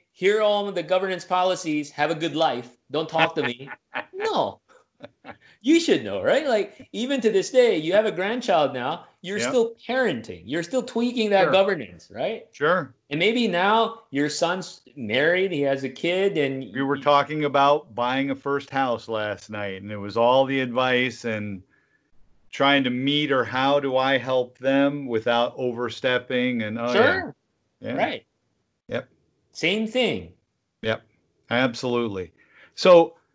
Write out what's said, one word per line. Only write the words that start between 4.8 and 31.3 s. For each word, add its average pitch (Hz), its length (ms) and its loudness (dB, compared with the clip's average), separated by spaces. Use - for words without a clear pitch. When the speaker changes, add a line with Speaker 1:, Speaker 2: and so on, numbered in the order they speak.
Speaker 1:
You 320 140 6
should 170 240 2
know, 98 180 -4
right? 226 240 2
Like, 214 460 -2
even 254 300 -4
to 214 100 4
this 185 180 0
day, 240 280 4
you 160 160 -2
have 214 120 4
a 202 60 0
grandchild 180 640 0
now, 131 320 -6
you're 190 160 -6
Speaker 2:
Yep. 233 120 -2
Speaker 1:
still 233 260 0
parenting. 139 580 -4
You're 151 160 -4
still 247 220 -2
tweaking 240 460 -2
that 196 140 6
Speaker 2:
Sure. 160 100 4
Speaker 1:
governance, 156 600 0
right? 170 380 -6
Speaker 2:
Sure. 160 420 0
Speaker 1:
And 147 80 -6
maybe 226 300 2
now 208 540 2
your 143 160 0
son's 175 540 -4
married, 160 560 0
he 143 80 -2
has 135 240 0
a 127 40 -4
kid, 180 480 -2
and 135 360 -4
Speaker 2:
We 131 100 -4
were 139 140 0
Speaker 1:
y- 139 40 -10
Speaker 2:
talking 147 440 2
about 139 500 2
buying 131 340 -2
a 135 60 -2
first 139 340 -4
house 127 380 -2
last 107 420 -6
night, 101 320 -8
and 101 80 -14
it 107 80 -10
was 101 200 -6
all 123 260 6
the 135 160 0
advice 127 640 -2
and 107 400 -6
trying 139 320 4
to 127 60 0
meet, 139 420 -2
or 127 140 2
how 135 340 0
do 135 160 -2
I 131 220 2
help 127 400 -2
them 139 500 0
without 120 480 0
overstepping, 123 1040 -2
and, 107 160 -6
oh, 117 100 -4
yeah. 123 60 -2
Speaker 1:
Sure. 330 420 2
Speaker 2:
Yeah. 113 160 -8
Speaker 1:
Right. 202 300 -4
Speaker 2:
Yep. 120 180 -6
Speaker 1:
Same 208 340 -2
thing. 147 460 -2
Speaker 2:
Yep. 110 200 -2